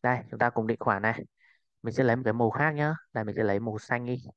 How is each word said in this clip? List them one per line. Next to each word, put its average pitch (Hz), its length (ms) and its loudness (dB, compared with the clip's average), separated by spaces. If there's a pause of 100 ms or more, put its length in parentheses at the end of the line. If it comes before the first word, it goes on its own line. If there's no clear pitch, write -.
Đây, 123 180 2 (120)
chúng 113 80 -10
ta 120 100 4
cùng 110 180 -2
định 113 120 0
khoản 101 220 0
này. 110 240 -2 (580)
Mình 110 100 -6
sẽ 135 100 2
lấy 120 120 6
một 127 100 -4
cái 110 80 2
màu 117 180 4
khác 147 200 2
nhá. 151 240 0 (180)
Đây, 113 100 -4
mình 104 120 -6
sẽ 113 80 0
lấy 101 160 2
màu 107 200 -4
xanh 120 260 -4
đi. 123 180 -4 (140)